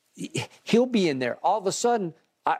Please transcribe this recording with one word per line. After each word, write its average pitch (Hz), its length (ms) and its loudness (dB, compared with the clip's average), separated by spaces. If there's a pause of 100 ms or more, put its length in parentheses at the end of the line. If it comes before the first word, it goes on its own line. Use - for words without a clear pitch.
(160)
he, - 280 -8 (200)
he'll 240 220 4
be 214 240 2
in 135 100 -2
there. 120 240 -2
All 185 160 2
of 190 80 -4
a 185 40 0
sudden, 220 420 -2 (320)
I, 156 140 0